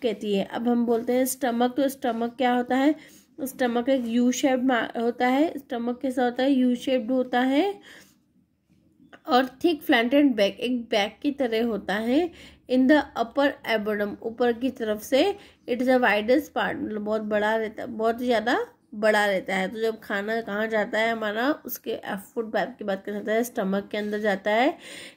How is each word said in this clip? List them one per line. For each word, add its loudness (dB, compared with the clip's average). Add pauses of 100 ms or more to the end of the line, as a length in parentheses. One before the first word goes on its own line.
कहती -2
है। 2
अब -4
हम 2
बोलते 0
हैं 2
स्टमक, 0
तो 2
स्टमक -4
क्या 2
होता 0
है? 4 (460)
स्टमक -2
एक 2
यू 2
शेप 2
मा-, 0
होता 0
है। 2
स्टमक -6
कैसा 0
होता 0
है? 4
यू 4
शेप्ड -2
होता 0
है। 0 (1500)
और 2
थिक 0
फ्लैटेंड 4
बैग, 2
एक -4
बैग 0 (100)
की 0
तरह 0
होता -2
है। 2 (400)
in 4
the 6 (160)
upper 0 (260)
abdomen, -4
ऊपर 0
की -4
तरफ -4
से, 2 (320)
it -2
is 0
the 4
widest 2
part, -4
मतलब -6
बहुत -2
बड़ा 0
रहता -6
है, -10
बहुत -2
ही -4
ज़्यादा 0 (280)
बड़ा 2
रहता -2
है। -2
तो -10
जब -2
खाना -4
कहाँ -4
जाता -2
है 0
हमारा, -2
उसके -6 (100)
फूड -8
पाइप -2
की -12
बात -4
करना -8
चाहता -4
है, 2
स्टमक -4
के -4
अंदर -4
जाता 0
है। 2 (380)